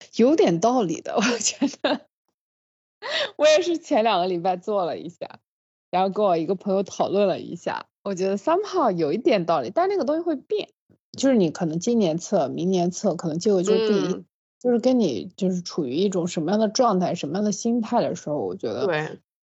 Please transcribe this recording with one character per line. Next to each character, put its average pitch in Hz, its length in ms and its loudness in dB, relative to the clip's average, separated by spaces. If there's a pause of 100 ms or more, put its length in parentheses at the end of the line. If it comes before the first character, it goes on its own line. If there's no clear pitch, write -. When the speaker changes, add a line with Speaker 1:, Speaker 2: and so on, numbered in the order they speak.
(160)
Speaker 1:
有 262 200 6
点 202 240 4
道 240 220 2
理 175 200 -2
的， - 120 -8
<laughs> 214 80 0
我 - 0 -
觉 233 340 -2 (280)
得。 269 180 -2 (1400)
我 294 100 6
也 311 140 6
是 339 160 -2
前 254 260 0
两 214 160 2
个 185 80 0
礼 180 120 -2
拜 185 180 -2
做 196 280 -2
了 127 120 -4
一 135 100 -12
下， - 320 -14 (520)
然 180 120 2
后 196 60 2
跟 202 160 0
我 180 100 4
一 165 120 0
个 190 80 0
朋 190 200 -2
友 196 80 2
讨 - 260 -4
论 196 180 2
了 156 120 -2
一 - 160 -10
下， - 300 -8 (180)
我 202 100 -6
觉 185 140 -2
得 196 100 0
somehow 339 540 0
有 165 200 0
一 175 60 0
点 220 280 2
道 165 160 2
理， 190 120 -6
但 359 160 2
那 403 80 0
个 277 80 -2
东 294 100 0
西 330 60 -2
会 330 140 -2
变， - 340 -6 (480)
就 269 120 2
是 262 60 4
你 180 140 4
可 175 160 -4
能 160 140 -2
今 240 180 0
年 170 200 2
测， 170 320 0
明 151 200 -2
年 180 220 0
测， 175 240 -2
可 170 120 -6
能 156 120 -4
就， 190 240 2
就 208 100 2
不 220 180 2
一-， 185 220 0
Speaker 2:
嗯。 185 120 -10 (340)
Speaker 1:
就 247 100 -2
是 240 80 4
跟 247 220 2
你 143 360 -2
就 185 140 -2
是 180 120 -2
处 170 240 -6
于 127 100 -4
一 190 120 2
种 180 200 -2
什 170 160 -4
么 165 80 -2
样 214 80 0
的 220 80 2
状 214 320 2
态， 165 160 0
什 165 120 -6
么 151 80 -6
样 208 80 -2
的 208 80 0
心 233 300 -2
态 220 200 -2
的 135 140 -2
时 - 140 -10
候， 147 80 -4
我 104 180 -4
觉 - 120 -6
得 107 180 -4
Speaker 2:
对。 156 320 -2 (340)